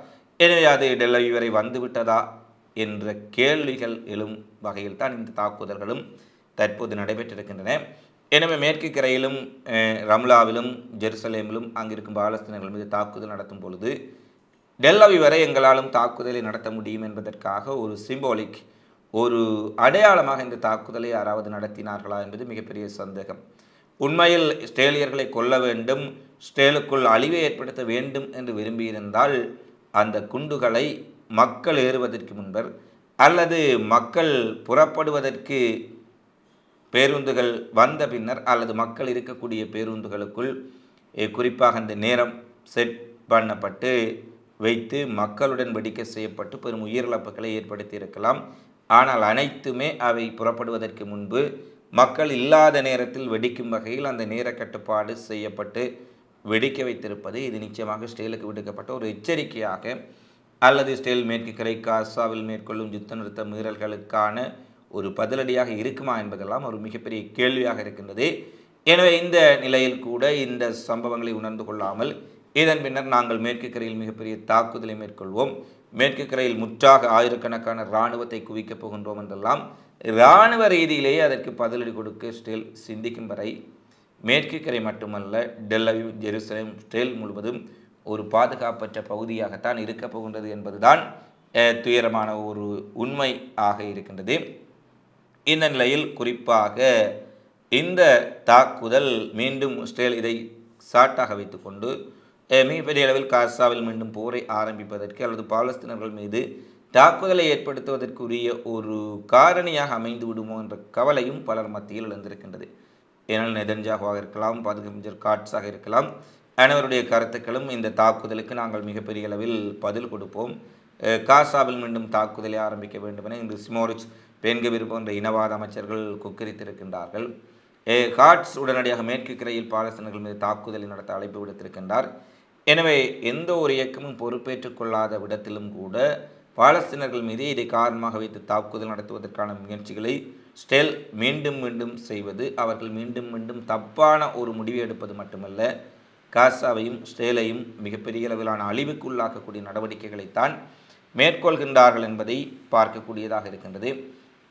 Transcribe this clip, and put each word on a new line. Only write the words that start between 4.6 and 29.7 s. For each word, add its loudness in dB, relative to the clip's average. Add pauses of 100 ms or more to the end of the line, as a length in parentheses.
வகையில் -8
தான் -4
இந்த -10
தாக்குதல்களும் -6 (380)
தற்போது -2
நடைபெற்றிருக்கின்றன. -6 (480)
எனவே, 4
மேற்கு 0
கரையிலும், 0 (120)
அஹ், 0
ரம்லாவிலும் 6 (160)
ஜெருசலேமிலும் -6
அங்கிருக்கும் -8
பாலஸ்தீனர்கள் -4
மீது -10
தாக்குதல் -4
நடத்தும் -12
பொழுது -8 (640)
டெல் 8
அவீவ் 10
வரை 6
எங்களாலும் 6
தாக்குதலை 0
நடத்த -6
முடியும் -8
என்பதற்காக -6
ஒரு -6 (100)
சிம்பாலிக், -2 (540)
ஒரு 0
அடையாளமாக 6
இந்த -8
தாக்குதலை -4
யாராவது -4
நடத்தினார்களா -8
என்பது -12
மிகப்பெரிய -12
சந்தேகம். -12 (580)
உண்மையில் 4
இஸ்ரேலியர்களை 0
கொல்ல 2
வேண்டும், -2 (240)
இஸ்ரேலுக்குள் 2
அழிவை 4
ஏற்படுத்த -4
வேண்டும் -4
என்று -10
விரும்பியிருந்தால் 0 (400)